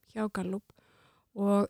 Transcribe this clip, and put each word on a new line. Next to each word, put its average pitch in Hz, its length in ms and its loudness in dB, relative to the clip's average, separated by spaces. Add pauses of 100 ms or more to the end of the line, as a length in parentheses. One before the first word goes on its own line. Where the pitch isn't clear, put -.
hjá 220 260 -6
Gallup 190 400 -6 (640)
og 202 340 2